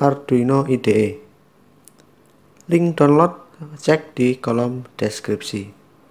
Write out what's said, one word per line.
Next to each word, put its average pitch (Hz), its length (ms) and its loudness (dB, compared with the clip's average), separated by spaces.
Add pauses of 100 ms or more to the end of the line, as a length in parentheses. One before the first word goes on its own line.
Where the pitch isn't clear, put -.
Arduino 135 640 2
I 131 160 2
D - 80 0
E. 107 180 2 (1600)
Link 170 320 0
download 151 400 4 (400)
cek 151 400 -2
di 123 160 2
kolom 123 480 -4 (160)
deskripsi. 104 720 -6 (400)